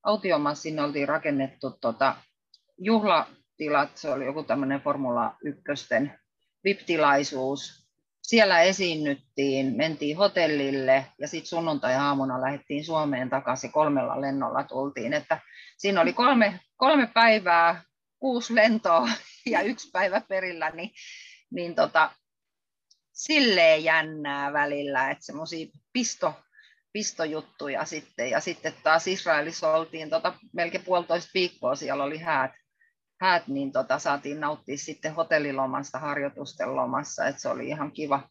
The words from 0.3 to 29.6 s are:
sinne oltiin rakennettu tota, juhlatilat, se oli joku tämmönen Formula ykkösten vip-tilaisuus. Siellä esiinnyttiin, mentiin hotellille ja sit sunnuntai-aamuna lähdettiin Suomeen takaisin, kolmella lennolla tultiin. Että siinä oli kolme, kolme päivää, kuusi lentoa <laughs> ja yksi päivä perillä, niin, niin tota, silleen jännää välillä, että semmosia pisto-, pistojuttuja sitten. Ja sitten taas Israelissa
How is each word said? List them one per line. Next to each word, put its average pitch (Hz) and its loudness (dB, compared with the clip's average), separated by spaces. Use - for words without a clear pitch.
sinne 156 -4
oltiin 143 -2
rakennettu 139 -4
tota, 127 0
juhlatilat, 160 0
se 156 -8
oli 135 -4
joku 143 -6
tämmönen 135 -2
Formula 131 -2
ykkösten 139 -4
vip-tilaisuus. 143 0
Siellä 196 6
esiinnyttiin, 143 0
mentiin 151 -2
hotellille 139 2
ja 147 -8
sit 160 -10
sunnuntai-aamuna 139 0
lähdettiin 143 -6
Suomeen 143 -2
takaisin, 127 -4
kolmella 143 0
lennolla 135 -4
tultiin. 131 -6
Että - -2
siinä 196 0
oli 180 4
kolme, 233 4
kolme 269 4
päivää, 226 4
kuusi 240 -2
lentoa 233 4
<laughs> - -14
ja 185 2
yksi 220 -4
päivä 190 0
perillä, 180 -4
niin, 170 -12
niin 175 -6
tota, 160 2
silleen 180 4
jännää 151 0
välillä, 143 0
että - -8
semmosia 160 -10
pisto-, - -4
pistojuttuja 156 -6
sitten. 139 -8
Ja - 0
sitten 165 -8
taas 160 2
Israelissa 160 0